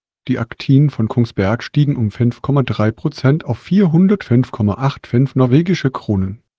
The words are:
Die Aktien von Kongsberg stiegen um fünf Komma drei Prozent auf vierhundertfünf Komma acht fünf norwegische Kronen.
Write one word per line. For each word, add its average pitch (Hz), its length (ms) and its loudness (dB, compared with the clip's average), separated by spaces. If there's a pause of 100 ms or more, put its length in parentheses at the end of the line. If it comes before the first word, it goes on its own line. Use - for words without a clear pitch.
(280)
Die 123 100 -2
Aktien 139 520 0
von 110 180 -4
Kongsberg 113 560 -2
stiegen 143 320 0
um 110 160 -2
fünf 120 300 -2
Komma 139 200 0
drei 110 300 0
Prozent 143 520 -2
auf 120 140 -6
vierhundertfünf 180 920 2
Komma 104 220 -2
acht 135 340 -4
fünf 131 260 0
norwegische 156 560 2
Kronen. 98 520 -4 (160)